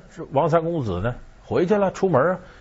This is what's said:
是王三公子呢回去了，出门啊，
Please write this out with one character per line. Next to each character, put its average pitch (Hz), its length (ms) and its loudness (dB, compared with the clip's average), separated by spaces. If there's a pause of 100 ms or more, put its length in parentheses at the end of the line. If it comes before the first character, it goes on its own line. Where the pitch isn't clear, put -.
是 165 220 -14
王 151 180 2
三 165 140 2
公 165 200 -2
子 92 180 -2
呢 117 120 -2 (320)
回 160 220 0
去 208 80 2
了， 196 160 2
出 190 180 -2
门 156 220 4
啊， 180 80 -4 (220)